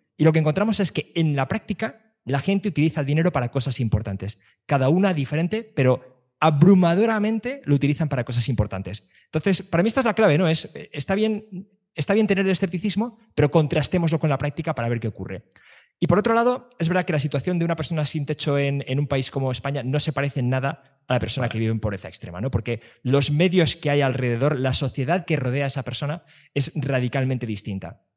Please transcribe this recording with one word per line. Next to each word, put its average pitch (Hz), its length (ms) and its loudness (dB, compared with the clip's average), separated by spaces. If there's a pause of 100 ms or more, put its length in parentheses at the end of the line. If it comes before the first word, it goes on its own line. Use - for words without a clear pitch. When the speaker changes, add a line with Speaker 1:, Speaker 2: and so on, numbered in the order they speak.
(180)
Speaker 1:
Y 156 60 4
lo 156 80 8
que 160 80 4
encontramos 185 400 0
es 185 120 0
que - 220 -8
en 160 220 0
la 135 120 0
práctica 214 520 -6 (260)
la 135 140 0
gente 202 280 -2
utiliza 156 320 0
el 135 60 -4
dinero 160 260 0
para 120 180 -2
cosas 131 300 -4
importantes. 101 600 -2 (260)
Cada 131 220 2
una 185 240 2
diferente, 160 500 -2
pero - 640 0 (480)
abrumadoramente 214 920 2
lo 143 100 2
utilizan 143 340 0
para 127 160 -2
cosas 120 240 -2
importantes. 101 600 -4 (180)
Entonces, 185 360 0
para 170 200 0
mí 214 60 2
esta 262 120 2
es 233 60 0
la 214 80 0
clave, 170 240 4
¿no? 180 100 2
Es, - 260 -2
eh, 147 180 -14
está 170 220 -4
bien, 214 540 -4 (260)
está 180 200 0
bien 214 120 4
tener 196 200 2
el 190 60 2
escepticismo, 196 680 -2 (160)
pero 143 160 4
contrastémoslo 156 680 2
con 156 120 0
la 135 80 0
práctica 151 360 -4
para 117 140 -2
ver 117 120 -2
qué 113 80 -4
ocurre. 95 360 -10 (560)
Y - 80 2
por 175 100 4
otro 226 160 2
lado, 240 340 0 (100)
es 165 100 -2
verdad 180 160 2
que 175 80 -4
la 151 80 0
situación 151 380 -2
de 170 60 0
una 165 120 -2
persona 156 280 -4
sin 143 220 -4
techo 143 320 -2
en, 139 300 0
en 135 100 -2
un 147 80 0
país 135 240 -2
como 135 220 -2
España 139 320 -6
no 135 160 0
se 151 120 0
parece 143 280 -2
en 123 100 0
nada 131 560 -6
a 127 80 0
la 120 60 2
persona 117 260 -4
Speaker 2:
Vale. - 60 -4
Speaker 1:
que 110 80 -4
vive 113 120 0
en 113 80 -2
pobreza 98 280 -6
extrema, 87 320 -10
¿no? 131 100 -4
Porque 113 300 -4 (220)
los 135 280 2
medios 165 460 4
que 147 140 -2
hay 147 100 4
alrededor, 127 580 0
la 131 160 0
sociedad 143 500 -2
que 156 120 0
rodea 127 280 -2
a 139 40 -2
esa 123 160 -6
persona 143 400 -6 (280)
es 143 220 -2
radicalmente 127 720 -2
distinta. 98 560 -8 (140)